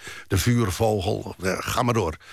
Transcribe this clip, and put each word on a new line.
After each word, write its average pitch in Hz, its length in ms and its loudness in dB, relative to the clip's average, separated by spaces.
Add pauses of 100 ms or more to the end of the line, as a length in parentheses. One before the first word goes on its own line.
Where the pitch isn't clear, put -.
(280)
de 95 100 0
vuurvogel, 107 1040 0
eh, 95 160 0
ga 101 240 0
maar 123 100 2
door. 90 240 0 (160)